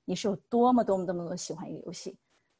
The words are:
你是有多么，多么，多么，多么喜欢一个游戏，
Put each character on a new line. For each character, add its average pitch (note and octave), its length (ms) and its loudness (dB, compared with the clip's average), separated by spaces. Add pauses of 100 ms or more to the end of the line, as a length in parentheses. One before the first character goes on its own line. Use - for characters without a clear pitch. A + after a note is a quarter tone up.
你 F#3 100 -2
是 G#3+ 120 -2
有 G3 80 0
多 A#3+ 360 4
么， B3 120 6
多 G3 120 2
么， F#3+ 80 -2
多 F3+ 120 -2
么， F3 80 -4
多 E3 80 -6
么 F3+ 40 -4
喜 - 160 -8
欢 D#3 160 -8
一 - 80 -10
个 - 120 -12
游 - 40 -10
戏， - 240 -12 (440)